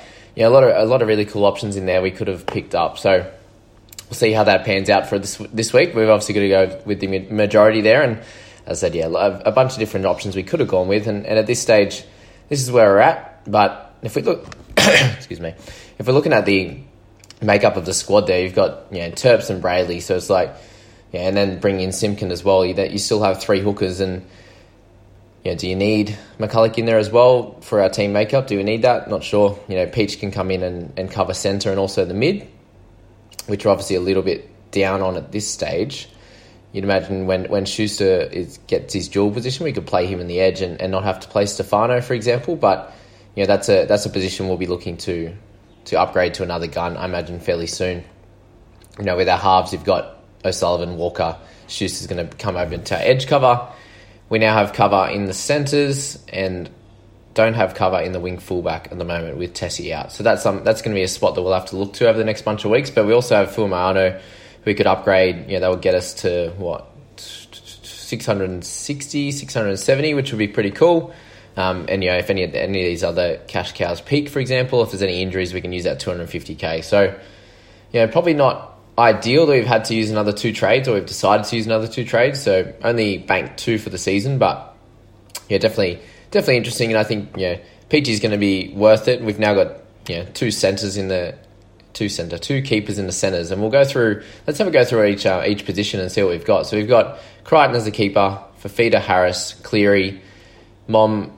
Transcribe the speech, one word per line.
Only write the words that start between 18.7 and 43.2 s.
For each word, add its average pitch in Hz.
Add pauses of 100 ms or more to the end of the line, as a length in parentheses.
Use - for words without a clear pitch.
you 92
know, 85
Terps 117
and 92
Brayley. 87
So 92
it's 90
like, 90 (580)
yeah, 90
and 101
then 98
bring 98
in 92
Simpkin 101
as 85
well. 95
You, 90
that 95
you 101
still 104
have 95
three 101
hookers, 98
and, 92 (1200)
you 90
know, 87
do 90
you 92
need 104 (220)
McCulloch 110
in 113
there 113
as 104
well 120
for 104
our 95
team 101
makeup? 110
Do 104
we 98
need 110
that? 123
Not 98
sure. 101
You 98
know, 90
Peach 101
can 101
come 95
in 92
and, 87
and 95
cover 92
centre 101
and 98
also 98
the 87
mid, 156 (1000)
which 104
are 104
obviously 95
a 90
little 92
bit 90 (220)
down 95
on 92
at 76
this 104
stage. 85 (640)
You'd 98
imagine 95
when, 92
when 98
Schuster 98
is, - (100)
gets -
his 90
dual 104
position, 123
we 147
could 90
play 90
him 92
in 87
the 87
edge 95
and, 87
and 92
not 95
have 101
to -
play 104
Stefano, 110
for 127
example. 123
But, 101 (400)